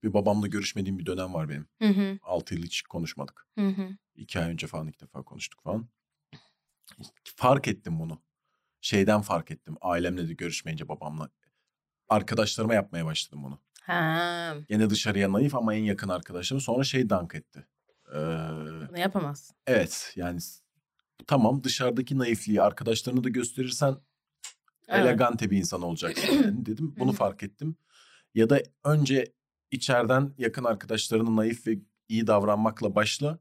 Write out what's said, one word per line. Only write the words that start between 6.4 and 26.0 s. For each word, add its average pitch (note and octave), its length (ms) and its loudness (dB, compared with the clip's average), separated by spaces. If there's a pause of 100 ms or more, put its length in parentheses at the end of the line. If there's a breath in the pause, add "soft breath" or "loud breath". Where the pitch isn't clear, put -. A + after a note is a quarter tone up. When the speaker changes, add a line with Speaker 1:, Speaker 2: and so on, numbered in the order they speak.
Speaker 1:
Fark C3 320 4
ettim F2 320 -6
bunu. D#2+ 220 -10 (580)
Şeyden G#2 400 4
fark F2+ 300 -2
ettim. D#2+ 300 -14
Ailemle F2 480 -2
de E2 60 -6
görüşmeyince D#2+ 540 -8
babamla. D#2 400 -10 (800)
Arkadaşlarıma A2 680 0
yapmaya E2+ 320 0
başladım D2 380 -8
bunu. C#2 140 -12 (240)
Speaker 2:
Ha. E3+ 720 -2 (140)
Speaker 1:
Gene G#2+ 220 2
dışarıya G2 420 0
naif C#3 220 2
ama A2+ 200 0
en G#2+ 100 -2
yakın G2+ 240 -2
arkadaşlarım. F2+ 520 -4
Sonra B2+ 240 0
şey C3 260 0
dank F2+ 240 0
etti. - 320 -16 (480)
Ee, D2 40 -4 (720)
Speaker 2:
Bunu F3 100 -12
yapamazsın. F3 580 -4 (100)
Speaker 1:
Evet - 500 0
yani F2 240 -4
s-, - 200 -14 (680)
tamam C3 380 4
dışarıdaki B2+ 540 0
naifliği G#2+ 440 2
arkadaşlarına A#2 640 2
da B2+ 40 2
gösterirsen B2+ 680 0 (920)
Speaker 2:
Evet. F#3+ 180 4
Speaker 1:
elegante A#2 440 2
bir G2 80 4
insan F2 240 -2
olacaksın - 520 -2